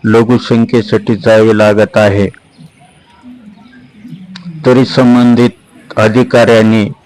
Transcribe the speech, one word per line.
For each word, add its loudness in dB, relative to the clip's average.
लघुसंख्येसाठी 0
जावे 2
लागत 0
आहे. 0
तरी 2
संबंधित 0
अधिकाऱ्यांनी 2